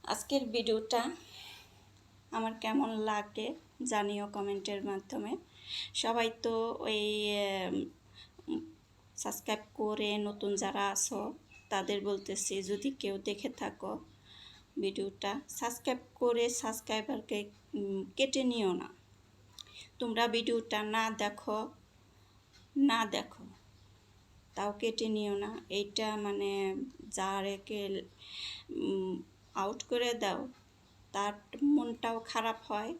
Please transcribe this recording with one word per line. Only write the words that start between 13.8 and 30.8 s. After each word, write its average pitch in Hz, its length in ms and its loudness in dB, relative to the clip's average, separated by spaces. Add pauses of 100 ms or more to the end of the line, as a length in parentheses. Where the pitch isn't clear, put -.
ভিডিওটা, 196 540 -2 (180)
সাবস্ক্রাইব 247 520 -2 (140)
করে 233 300 4 (140)
সাবস্ক্রাইবারকে, - 800 -2 (340)
উম, 196 260 0 (160)
কেটে 269 280 4
নিও 233 300 4
না। - 140 -2 (1080)
তোমরা 233 300 2
ভিডিওটা 226 520 2 (140)
না 226 100 4 (140)
দেখো, 208 400 0 (1160)
না 269 240 8 (120)
দেখো, - 320 -4 (1120)
তাও 202 260 -2
কেটে 226 300 0
নিও 208 260 2
না। 202 160 -2 (180)
এইটা 202 380 0 (100)
মানে 202 340 0 (580)
যারেকে, 196 720 -2 (960)
উম, 190 380 0 (420)
আউট 202 280 0
করে 240 300 2
দাও, 208 260 2 (720)